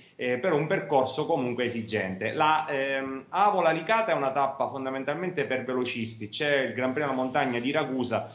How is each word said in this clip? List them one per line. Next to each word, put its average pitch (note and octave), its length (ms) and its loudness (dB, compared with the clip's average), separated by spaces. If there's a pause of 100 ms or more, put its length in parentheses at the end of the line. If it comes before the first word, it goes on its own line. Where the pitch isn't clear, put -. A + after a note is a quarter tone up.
(180)
eh, B2 220 0
per F3+ 120 2
un D#3 160 2
percorso D3+ 580 2
comunque B2+ 400 0
esigente. G#2+ 680 -2
La, D#3 340 2
ehm, C3+ 600 -4
Avola F#3 420 4
Licata G#3+ 400 2
è D#3+ 40 4
una C3+ 160 0
tappa C3 360 0
fondamentalmente C3+ 800 -4
per B2+ 180 -2
velocisti, A#2 640 -2
c'è C#3+ 360 0
il A#2 100 -4
Gran B2+ 180 0
Premio C#3+ 200 -2
della C3 100 -2
Montagna B2+ 380 0
di B2+ 120 -2
Ragusa, C3 640 0